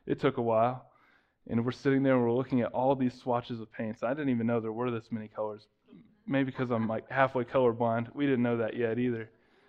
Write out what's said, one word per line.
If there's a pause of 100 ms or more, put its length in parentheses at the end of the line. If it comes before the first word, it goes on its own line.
It
took
a
while. (580)
And
we're
sitting
there,
and
we're
looking
at
all
these
swatches
of
paints.
I
didn't
even
know
there
were
this
many
colors. (580)
Maybe
'cause
I'm,
like,
halfway
colorblind.
We
didn't
know
that
yet
either. (400)